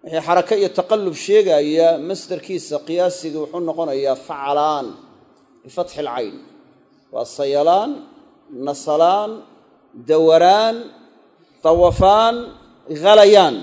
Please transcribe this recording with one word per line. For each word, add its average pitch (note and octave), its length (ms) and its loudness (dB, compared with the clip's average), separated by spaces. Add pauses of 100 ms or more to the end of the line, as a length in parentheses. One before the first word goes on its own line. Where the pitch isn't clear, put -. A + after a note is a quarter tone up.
Wixii D#3+ 160 -8
xaraka F3 360 0
iyo G3 120 -2
taqallub F#3 460 -4
sheegaya, E3 720 0 (100)
masdarkiisa F3 800 -10
qiyaasiga E3 640 -6
wuxuu D#3+ 200 -10
noqonayaa D3 560 -4
facalaan, C#3+ 680 -4 (800)
bifatxi D#3 360 -10
al-cayn. A#2+ 360 -8 (760)
Waa A#2+ 120 -8
sayalaan, D3+ 640 -2 (760)
nasalaan, E3 640 -2 (800)
dawaraan, E3+ 680 4 (880)
tawafaan, F#3 720 4 (680)
ghalayaan. G3+ 600 6